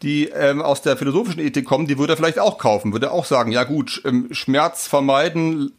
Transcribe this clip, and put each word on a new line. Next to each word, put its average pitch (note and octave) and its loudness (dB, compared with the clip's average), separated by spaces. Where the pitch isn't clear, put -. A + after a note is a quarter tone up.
die, D3 0
ähm, C#3+ 0
aus C#3 0
der C3+ 2
philosophischen E3+ -2
Ethik C#3+ -2
kommen, C#3+ 0
die C#3 0
würde D3+ 0
er D3 2
vielleicht E3 0
auch G3+ 2
kaufen, G#2 2
würde A#2 -2
auch E3+ 0
sagen, A#2 0
„Ja B2 2
gut, C#3 -4
ähm, B2 0
Schmerz D3 0
vermeiden, D3 0